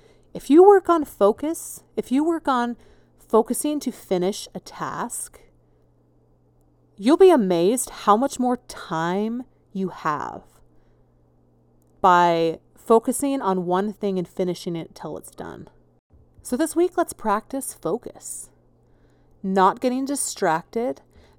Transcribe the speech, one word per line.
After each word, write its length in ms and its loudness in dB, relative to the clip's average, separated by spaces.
If 180 -4
you 120 10
work 260 8
on 160 2
focus, 800 -2
if 160 -6
you 120 0
work 240 -2
on 300 -2
focusing 640 -2
to 120 -6
finish 640 -4
a 60 -12
task, 840 -12
you'll 200 2
be 140 8
amazed 580 2
how 260 2
much 240 -2
more 180 -2
time 760 -4
you 160 -4
have 540 -8
by 600 2
focusing 680 0
on 240 -2
one 260 -2
thing 280 -6
and 80 -6
finishing 480 -6
it 180 -12
till 240 -12
it's 140 -18
done. 360 -16
So 120 -6
this 200 -2
week, 200 0
let's 180 -2
practice 600 -6
focus. 760 -10
Not 360 2
getting 260 -2
distracted, 960 -4